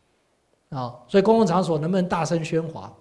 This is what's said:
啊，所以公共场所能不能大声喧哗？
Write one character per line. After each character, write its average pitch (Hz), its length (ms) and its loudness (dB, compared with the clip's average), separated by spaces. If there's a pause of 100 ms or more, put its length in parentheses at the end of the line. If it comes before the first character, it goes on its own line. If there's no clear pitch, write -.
(680)
啊， - 260 -8 (120)
所 196 120 2
以 185 40 4
公 226 140 4
共 220 80 4
场 175 160 2
所 160 180 0
能 156 100 -2
不 190 80 0
能 180 100 0
大 170 160 -2
声 165 180 -2
喧 160 300 -2
哗？ - 300 -14